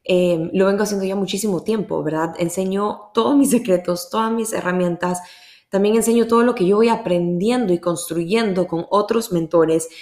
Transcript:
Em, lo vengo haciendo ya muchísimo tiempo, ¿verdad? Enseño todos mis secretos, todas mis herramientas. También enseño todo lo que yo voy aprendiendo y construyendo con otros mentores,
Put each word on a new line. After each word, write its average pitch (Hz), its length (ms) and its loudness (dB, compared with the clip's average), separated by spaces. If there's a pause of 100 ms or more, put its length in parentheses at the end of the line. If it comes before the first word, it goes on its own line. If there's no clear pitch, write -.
Em, 175 480 2
lo 190 140 4
vengo 202 180 2
haciendo 202 200 -4
ya 190 120 -4
muchísimo 196 480 -2
tiempo, 165 400 -2
¿verdad? 156 340 -2
Enseño 190 760 -4
todos 233 240 2
mis 277 140 4
secretos, 180 600 0
todas 220 200 -2
mis 226 220 -4
herramientas. 180 680 -2 (500)
También 208 260 2
enseño 226 320 2
todo 233 160 4
lo 240 100 2
que 185 120 0
yo 196 100 4
voy 226 120 4
aprendiendo 190 840 0
y 175 80 0
construyendo 175 880 -2
con 165 220 -6
otros 208 420 0
mentores, 165 560 2 (140)